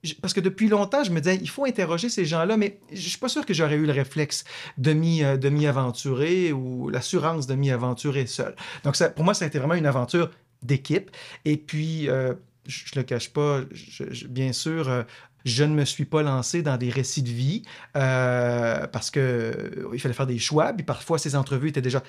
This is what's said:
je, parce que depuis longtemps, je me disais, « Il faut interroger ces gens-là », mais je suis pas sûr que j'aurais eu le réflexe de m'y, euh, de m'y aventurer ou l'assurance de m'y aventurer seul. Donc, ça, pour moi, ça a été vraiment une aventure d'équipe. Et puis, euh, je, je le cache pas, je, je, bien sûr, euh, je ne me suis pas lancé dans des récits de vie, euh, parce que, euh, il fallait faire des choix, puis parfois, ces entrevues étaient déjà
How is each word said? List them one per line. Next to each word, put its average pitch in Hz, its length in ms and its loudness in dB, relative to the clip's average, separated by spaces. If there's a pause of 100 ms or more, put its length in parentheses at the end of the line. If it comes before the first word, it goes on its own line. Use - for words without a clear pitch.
je, 165 140 -8
parce - 180 -6
que 202 60 2
depuis 190 300 2
longtemps, 208 340 4
je 185 80 0
me 165 80 2
disais, « 185 220 2
Il 156 80 -6
faut 277 160 -2
interroger 185 440 0
ces 196 160 0
gens-là », 165 320 2
mais 202 220 0 (120)
je 185 180 -8
suis - 100 -6
pas 254 100 -2
sûr 285 160 -2
que 196 80 0
j'aurais 151 220 2
eu 151 100 4
le 151 60 2
réflexe 139 520 -2 (360)
de 147 140 4
m'y, 160 300 4
euh, 139 140 4
de 135 120 2
m'y 147 180 4
aventurer 139 840 2
ou 127 380 -4
l'assurance 151 560 0
de 131 80 -2
m'y 139 160 2
aventurer 127 560 0
seul. - 300 -6 (280)
Donc, 143 120 2
ça, - 140 4
pour 156 140 -2
moi, 202 120 4
ça 175 100 -2
a - 20 -2
été 143 120 -2
vraiment 151 160 2
une 165 100 0
aventure 131 300 0 (460)
d'équipe. 139 500 0 (320)
Et 151 140 2
puis, 156 500 -4
euh, 131 280 0 (300)
je, - 200 -12
je - 100 -14
le 131 80 0
cache 120 300 -4
pas, 147 280 2 (100)
je, - 400 -12
je, 120 160 -12
bien 127 260 -2
sûr, 160 340 -2
euh, 123 160 0 (400)
je 127 220 2
ne 151 80 4
me 151 100 4
suis 139 220 -2
pas 151 180 0
lancé 139 380 0
dans 139 160 0
des 123 120 0
récits 131 320 -2
de 120 80 -2
vie, 131 340 -2 (340)
euh, 123 880 2
parce - 240 -6
que, 143 80 0
euh, 120 720 -2
il 120 60 -6
fallait 127 140 -2
faire 135 120 -2
des 123 140 -2
choix, 151 320 2
puis 196 140 -4
parfois, 156 320 -2
ces 143 180 -2
entrevues 139 320 0
étaient 147 140 -2
déjà 127 280 0